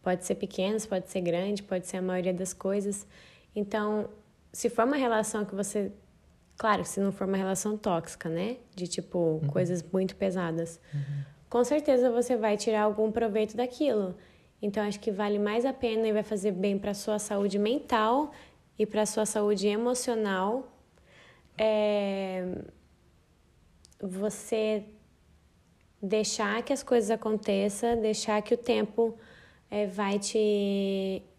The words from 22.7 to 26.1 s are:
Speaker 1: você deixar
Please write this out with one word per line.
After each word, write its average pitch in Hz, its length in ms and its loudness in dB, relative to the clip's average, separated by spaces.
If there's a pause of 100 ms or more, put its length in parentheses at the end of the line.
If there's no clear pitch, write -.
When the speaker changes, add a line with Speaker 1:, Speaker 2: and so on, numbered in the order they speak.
Speaker 1:
você 208 840 -2 (1160)
deixar 214 600 0